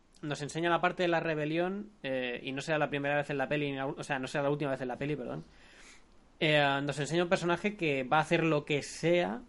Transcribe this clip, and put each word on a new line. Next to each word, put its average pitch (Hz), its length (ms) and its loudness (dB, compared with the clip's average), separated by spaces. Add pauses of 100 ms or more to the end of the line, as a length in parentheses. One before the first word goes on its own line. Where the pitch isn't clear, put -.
(220)
nos 147 200 -4
enseña 160 280 -2
la 165 120 4
parte 180 220 0
de 175 40 2
la 165 140 2
rebelión, 165 680 -2 (140)
eh, 127 400 -2
y 135 80 -6
no 135 100 -6
será 160 180 -2
la 147 100 2
primera 143 260 0
vez 143 140 0
en 143 80 -2
la 131 100 0
peli, 147 240 -2
ni 135 60 -4
la 135 100 -4
u-, 160 100 -6
o 147 60 -8
sea, 139 160 -2
no 131 80 -4
será 147 160 -2
la 139 60 4
última 147 220 0
vez 135 100 -4
en 127 80 -4
la 120 80 -6
peli, 143 180 -2
perdón. 127 300 -8 (960)
Eh, 147 420 4
nos 143 160 -4
enseña 151 240 0
un 175 60 -2
personaje 180 480 0
que 139 260 0
va 127 140 2
a 156 40 6
hacer 160 220 2
lo 151 220 2
que 143 180 0
sea 175 640 2